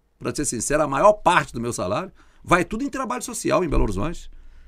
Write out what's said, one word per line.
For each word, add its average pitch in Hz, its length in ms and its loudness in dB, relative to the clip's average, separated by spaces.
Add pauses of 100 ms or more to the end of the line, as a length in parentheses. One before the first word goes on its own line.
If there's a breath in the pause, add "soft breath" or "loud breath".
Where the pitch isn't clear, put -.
(180)
pra 123 160 -6
ser 151 120 -4
sincero, 135 360 0
a 151 60 2
maior 151 260 6
parte 175 400 2
do 120 80 -6
meu 117 120 -4
salário, 117 380 -4 (320 soft breath)
vai 175 220 4
tudo 220 180 -6
em 277 60 -4
trabalho 254 320 -6
social 170 420 0
em 165 60 -2
Belo 131 140 2
Horizonte. 117 480 -4 (360)